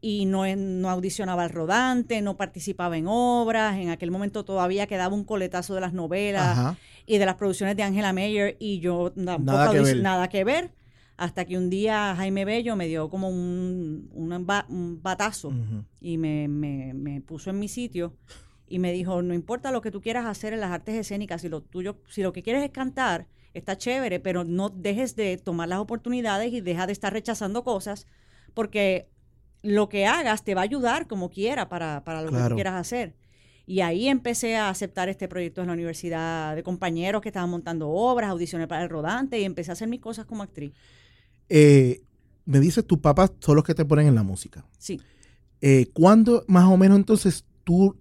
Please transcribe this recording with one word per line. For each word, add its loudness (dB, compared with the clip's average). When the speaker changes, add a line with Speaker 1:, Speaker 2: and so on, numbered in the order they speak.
Speaker 1:
Y -2
no, 0
no -4
audicionaba -2
al -4
rodante, 0
no -4
participaba -6
en -2
obras. 2
En -4
aquel -6
momento -6
todavía 0
quedaba -4
un -4
coletazo -4
de -4
las -4
novelas 0
Speaker 2:
Ajá. -2
Speaker 1:
y 2
de 4
las 0
producciones -2
de -2
Angela 0
Meyer. -2
Y -6
yo -2
tampoco -4
Speaker 2:
Nada 6
que 4
Speaker 1:
audic-, 6
Speaker 2:
ver. 2
Speaker 1:
nada 0
que 0
ver. 0
Hasta -6
que -6
un 0
día 0
Jaime -2
Bello -2
me -4
dio -4
como -4
un, -6
un -8
ba-, -2
un -8
batazo -6
Speaker 2:
Ujú. -6
Speaker 1:
y -8
me, -4
me, -6
me -8
puso -14
en -6
mi -8
sitio -8
y -8
me 0
dijo, -4
No -2
importa -6
lo -2
que -6
tú -10
quieras -4
hacer -8
en -6
las -4
artes -6
escénicas, -8
si -8
lo -8
tuyo, -10
si -6
lo -2
que -12
quieres -2
es -8
cantar, -4
está -8
chévere, -4
pero -4
no -2
dejes -4
de -2
tomar -6
las -4
oportunidades -4
y -6
deja -2
de -4
estar -6
rechazando -4
cosas, -6
porque -2
lo 2
que 0
hagas 0
te -2
va 0
a 0
ayudar -2
como -8
quiera -4
para, -6
para -8
lo -6
que -4
tú 0
Speaker 2:
Claro. 0
Speaker 1:
quieras -2
hacer. -6
Y -2
ahí 0
empecé -2
a 0
aceptar -4
este -8
proyecto -8
en -4
la -4
universidad -6
de -8
compañeros -4
que -10
estaban -6
montando -6
obras, 0
audicioné -4
para -4
El -6
Rodante -4
y 0
empecé -6
a -6
hacer -8
mis -8
cosas -12
como -10
actriz. -12
Speaker 2:
Eh, 8
me 4
dices, 4
tus 4
papás 6
son 6
los 6
que 0
te 2
ponen 6
en 8
la 6
música. -8
Speaker 1:
Sí. -10
Speaker 2:
Eh, 6
¿cuándo 8
más 10
o 8
menos 10
entonces 2
tú 4